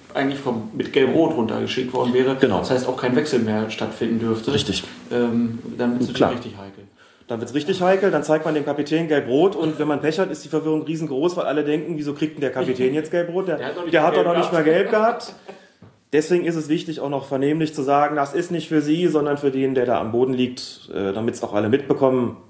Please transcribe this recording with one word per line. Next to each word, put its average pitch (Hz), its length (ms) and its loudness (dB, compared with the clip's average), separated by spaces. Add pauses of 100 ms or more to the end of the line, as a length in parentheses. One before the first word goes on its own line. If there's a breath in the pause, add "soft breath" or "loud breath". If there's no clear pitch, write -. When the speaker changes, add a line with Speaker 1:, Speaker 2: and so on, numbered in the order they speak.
(140)
Speaker 1:
eigentlich 139 240 -2
vom, 113 360 -4
mit 131 180 -4
Gelb-Rot 139 440 4
runtergeschickt 117 560 -2
worden 123 220 0
wäre. 131 220 4
Speaker 2:
Genau. 113 220 4
Speaker 1:
Das 87 120 -2
heißt, 123 160 2
auch - 100 -2
kein 127 200 0
Wechsel 120 240 2
mehr 110 300 0
stattfinden 113 500 -2
dürfte. 113 320 -2
Speaker 2:
Richtig. 107 320 -2 (260 loud breath)
Speaker 1:
Ähm, 117 480 0 (180)
dann 123 220 0
wird's 120 140 -2
Speaker 2:
Klar. - 180 2
Speaker 1:
natürlich - 220 -8
richtig 98 100 -16
heikel. 98 220 -18 (420 soft breath)
Speaker 2:
Dann 117 140 -6
wird's 117 140 -8
richtig 180 280 -2
heikel, 190 280 4
dann 151 120 2
zeigt 156 220 2
man 160 100 0
dem 143 100 0
Kapitän 151 440 -2
Gelb-Rot 151 480 2
und 156 220 -2
wenn 147 100 0
man 143 120 0
Pech 160 200 0
hat, 185 100 0
ist 151 140 -8
die 147 40 -16
Verwirrung 156 340 0
riesengroß, 160 540 -2
weil 151 100 -2
alle 143 180 0
denken, 160 320 -2
"Wieso 147 180 -6
kriegt 151 200 -4
denn 151 80 -6
der 131 100 0
Kapitän 127 420 0
jetzt 151 160 -4
Gelb-Rot? 175 380 -2
Der, 156 80 -2
Speaker 1:
Der 123 100 -6
hat 151 100 -6
doch 175 60 -6
nicht 170 120 0
Speaker 2:
der 160 80 6
Speaker 1:
mal 156 40 4
Speaker 2:
hat 175 80 2
doch 185 80 4
Speaker 1:
gelb 175 40 2
Speaker 2:
noch 175 100 2
nicht - 140 0
Speaker 1:
gehabt. 160 160 2
Speaker 2:
mal 160 60 6
gelb 196 180 2
gehabt." 220 440 0 (800 loud breath)
Deswegen 156 320 2
ist 165 120 -2
es 151 120 -4
wichtig, 160 300 -2
auch 135 100 -4
noch 139 160 -2
vernehmlich 147 480 0
zu 143 100 -4
sagen, 147 340 2
das 139 180 -2
ist 170 160 -2
nicht 170 180 -4
für 156 120 2
Sie, 160 260 2
sondern 147 320 2
für 143 140 0
den, 135 240 0
der 123 100 2
da 110 140 2
am 104 100 -4
Boden 127 220 2
liegt, - 600 -4
äh, 98 200 -2
damit's 113 280 -4
auch 110 140 -6
alle 104 140 0
mitbekommen. 131 680 0 (140)